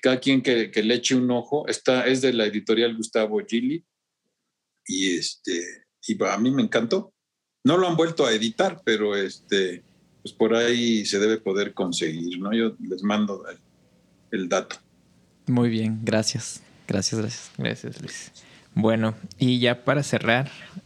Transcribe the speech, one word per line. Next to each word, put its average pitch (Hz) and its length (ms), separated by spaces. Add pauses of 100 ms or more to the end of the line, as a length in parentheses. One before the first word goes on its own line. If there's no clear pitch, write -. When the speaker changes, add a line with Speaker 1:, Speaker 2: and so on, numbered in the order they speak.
Speaker 1:
cada 131 200
quien 135 220
que, 113 280
que 110 140
le 113 100
eche 120 220
un 123 160
ojo, 131 340
está, 127 400
es 131 140
de 127 120
la 113 140
editorial 113 500
Gustavo 107 500
Gili, 127 380 (1000)
y, 95 300
este, 85 440 (460)
y 104 180
a 95 140
mí 120 140
me 135 100
encantó. 117 500 (520)
No 151 120
lo 185 120
han 170 80
vuelto 165 280
a 120 80
editar, 110 520
pero, 104 320
este, 95 640 (400)
pues - 100
por 113 220
ahí 117 500
se 101 140
debe 110 200
poder 101 360
conseguir, 87 640
¿no? 101 140
Yo 113 260
les 92 220
mando 104 460
el, 90 100 (720)
el 95 180
dato. 95 280 (720)
Speaker 2:
Muy 120 220
bien, 110 360
gracias. 110 580 (240)
Gracias, 98 340
gracias. 110 380
Speaker 3:
Gracias, 117 420
Luis. - 320 (420)
Bueno, 110 400 (240)
y 127 200
ya 120 260
para 139 180
cerrar, 123 480 (360)